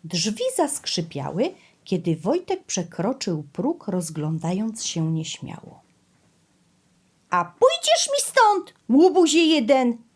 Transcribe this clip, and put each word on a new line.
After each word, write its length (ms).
Drzwi 400
zaskrzypiały, 960
kiedy 320
Wojtek 480
przekroczył 880
próg, 360
rozglądając 960
się 280
nieśmiało. 720
A 140
pójdziesz 680
mi 80
stąd, 540
łobuzie 560
jeden! 720